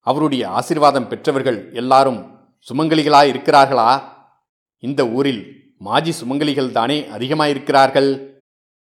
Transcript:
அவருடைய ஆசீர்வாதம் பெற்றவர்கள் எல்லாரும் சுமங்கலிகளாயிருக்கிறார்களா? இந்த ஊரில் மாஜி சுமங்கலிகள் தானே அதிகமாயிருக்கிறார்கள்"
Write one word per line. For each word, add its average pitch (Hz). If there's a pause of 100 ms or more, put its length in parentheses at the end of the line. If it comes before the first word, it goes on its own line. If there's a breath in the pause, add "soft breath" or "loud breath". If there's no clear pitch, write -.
அவருடைய 131
ஆசீர்வாதம் 135
பெற்றவர்கள் 127
எல்லாரும் 127 (200)
சுமங்கலிகளாயிருக்கிறார்களா? 143 (760)
இந்த 135
ஊரில் 120 (100)
மாஜி 143 (120)
சுமங்கலிகள் 135
தானே 120
அதிகமாயிருக்கிறார்கள்" 139 (520)